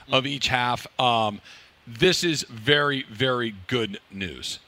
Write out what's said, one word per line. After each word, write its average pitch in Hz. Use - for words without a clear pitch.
of 131
each 135
half. 123
Um, 113
this 123
is 165
very, 139
very 120
good 110
news. 87